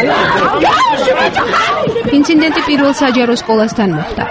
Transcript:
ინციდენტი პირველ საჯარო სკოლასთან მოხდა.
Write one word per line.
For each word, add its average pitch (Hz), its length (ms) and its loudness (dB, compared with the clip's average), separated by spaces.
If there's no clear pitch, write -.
ინციდენტი 302 540 2
პირველ 277 320 2
საჯარო 247 420 0
სკოლასთან 220 540 0
მოხდა. 160 400 -4